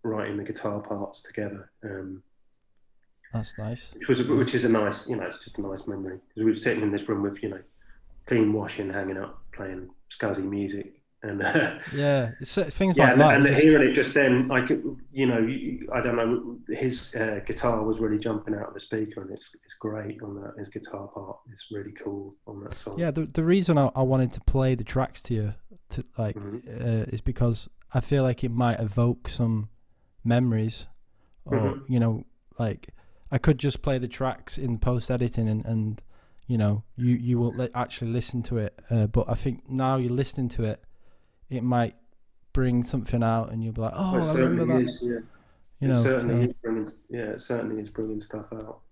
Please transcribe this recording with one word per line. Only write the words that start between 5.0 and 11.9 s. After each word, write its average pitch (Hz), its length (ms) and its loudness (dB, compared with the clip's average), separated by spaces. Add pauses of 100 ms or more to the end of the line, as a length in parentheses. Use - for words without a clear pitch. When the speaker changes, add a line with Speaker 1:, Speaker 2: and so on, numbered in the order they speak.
Speaker 1:
you 127 60 -4
know, 98 80 -6
it's 87 200 -10
just - 140 -16
a 104 40 -10
nice 98 260 -10
memory, 95 300 -10
'cause - 260 -8
we - 20 0
were 110 80 6
sitting 107 300 0
in 104 80 0
this 101 180 -4
room 101 140 0
with, 101 180 -4
you 107 80 -6
know, 95 120 -10 (640)
clean 110 260 4
washing 98 380 -4
hanging 95 260 -4
up, - 240 -10 (120)
playing 92 360 -10 (200)
scuzzy 98 340 -2
music, 101 580 -6 (220)
and, 101 200 -6
uh, - 420 0
<laughs> - 80 -10